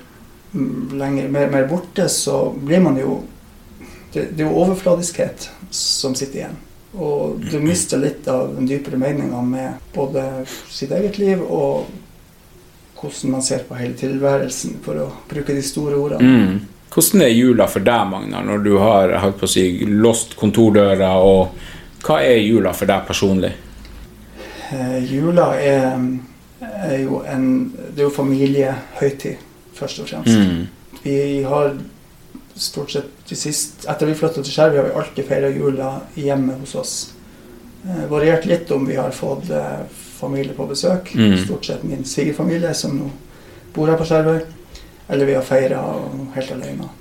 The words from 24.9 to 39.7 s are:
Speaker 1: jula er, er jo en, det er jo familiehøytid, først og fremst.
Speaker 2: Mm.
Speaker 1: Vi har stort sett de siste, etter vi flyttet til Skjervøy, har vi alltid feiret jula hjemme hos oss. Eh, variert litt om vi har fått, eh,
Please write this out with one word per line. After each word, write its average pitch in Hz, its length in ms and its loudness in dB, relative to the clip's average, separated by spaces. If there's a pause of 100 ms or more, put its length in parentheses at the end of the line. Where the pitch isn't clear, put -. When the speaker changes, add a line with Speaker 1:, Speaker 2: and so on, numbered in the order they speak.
Speaker 1:
jula 151 520 4
er, 135 400 2 (640)
er 196 380 -4
jo 135 240 -4
en, 131 240 -2 (240)
det - 320 -6
er - 20 4
jo 143 80 0
familiehøytid, 135 1300 0 (320)
først - 300 -10
og - 80 -12
fremst. 113 260 4
Speaker 2:
Mm. 90 640 0
Speaker 1:
Vi 139 160 -2 (300)
har 143 260 2 (880)
stort - 320 -8
sett - 160 -6 (160)
de - 140 -10
siste, - 500 -6
etter 151 220 -2
vi - 80 -2
flyttet 156 260 -2
til - 80 -8
Skjervøy, 156 240 4
har 127 140 2
vi - 100 -4
alltid - 260 -8
feiret 139 300 0
jula 135 380 -2 (240)
hjemme 135 420 0
hos - 160 -12
oss. - 160 -6 (880)
Eh, 170 300 -6
variert 156 340 2
litt 170 300 0
om 135 100 0
vi - 140 -2
har - 160 -2
fått, - 340 -6
eh, 143 320 -4 (400)